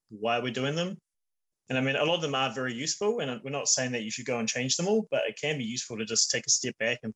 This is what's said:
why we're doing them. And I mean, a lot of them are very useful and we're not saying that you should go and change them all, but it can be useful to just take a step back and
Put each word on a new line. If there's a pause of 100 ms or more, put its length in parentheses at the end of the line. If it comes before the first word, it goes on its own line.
(100)
why
we're
doing
them. (720)
And
I
mean,
a
lot
of
them
are
very
useful
and
we're
not
saying
that
you
should
go
and
change
them
all,
but
it
can
be
useful
to
just
take
a
step
back
and